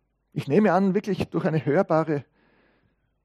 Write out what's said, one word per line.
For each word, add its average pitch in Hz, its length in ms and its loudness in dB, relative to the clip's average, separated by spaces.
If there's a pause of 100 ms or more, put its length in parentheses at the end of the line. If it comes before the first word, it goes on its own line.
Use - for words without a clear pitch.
(340)
ich - 140 -8
nehme 214 260 4
an, 190 200 2
wirklich 202 360 -4
durch 170 160 -4
eine 156 200 -2
hörbare 156 580 0 (1000)